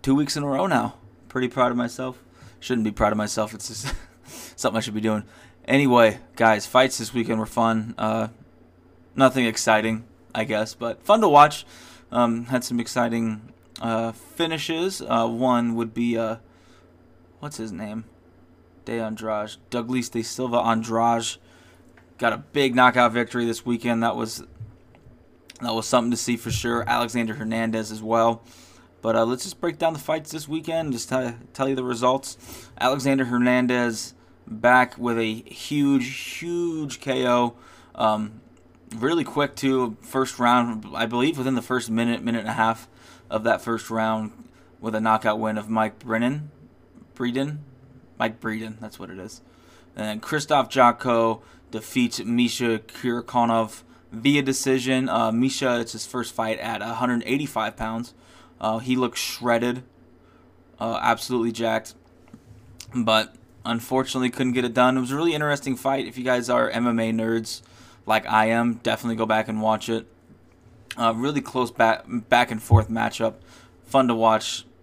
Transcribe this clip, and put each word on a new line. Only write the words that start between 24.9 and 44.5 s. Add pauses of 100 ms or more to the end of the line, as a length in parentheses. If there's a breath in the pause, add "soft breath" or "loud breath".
that
was
something
to
see
for
sure.
Alexander
Hernandez
as
well. (600 loud breath)
But,
uh,
let's
just
break
down
the
fights
this
weekend,
just
tell, (180)
tell
you
the
results. (420 loud breath)
Alexander
Hernandez (320 soft breath)
back
with
a
huge,
huge
K
O. (380 loud breath)
Um, (560)
really
quick,
too.
First
round,
I
believe
within
the
first
minute,
minute
and
a
half (400 loud breath)
of
that
first
round (480 soft breath)